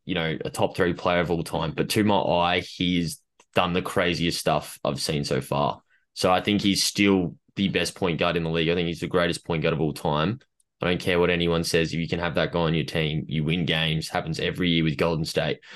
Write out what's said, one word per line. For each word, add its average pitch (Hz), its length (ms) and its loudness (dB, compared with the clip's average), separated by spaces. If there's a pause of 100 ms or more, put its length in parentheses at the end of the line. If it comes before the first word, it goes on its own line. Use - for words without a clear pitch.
you 90 100 -4
know, 80 300 -2
a - 60 -6
top - 260 -2
three 90 160 2
player 87 280 2
of 85 100 0
all 82 120 0
time, 80 340 -4
but 82 140 0
to 107 140 2
my 104 140 4
eye, 87 420 2
he 90 400 0
has 80 200 -4 (340)
done 90 180 2
the 90 100 0
craziest 85 560 0
stuff - 460 -2
I've 71 160 -2
seen 73 240 -2
so 67 160 -2
far. 69 420 -2 (320)
So 95 160 2
I 90 100 4
think 101 220 0
he's 98 220 2
still 95 520 2 (200)
the 98 120 0
best 87 260 -2
point 85 240 -2
guard 85 180 2
in 85 80 -2
the 80 60 -2
league. 82 180 0
I 87 60 2
think 87 140 0
he's 82 120 -6
the 90 60 -4
greatest 87 380 0
point 82 180 -2
guard 80 120 2
of 73 60 -2
all 78 120 0
time. 80 460 -2 (440)
I - 40 0
don't 87 140 0
care 90 180 0
what 87 120 4
anyone 85 340 0
says. 82 300 0
If 82 60 -2
you 82 80 -4
can 87 100 -2
have 85 160 -2
that 82 180 0
guy 87 80 0
on 80 140 2
your 78 100 0
team, 78 440 -2
you 78 160 -2
win 82 200 0
games. 80 460 -2
Happens 80 280 -4
every 87 300 -2
year 82 160 4
with 78 140 0
Golden 85 260 0
State. 78 360 -2 (160)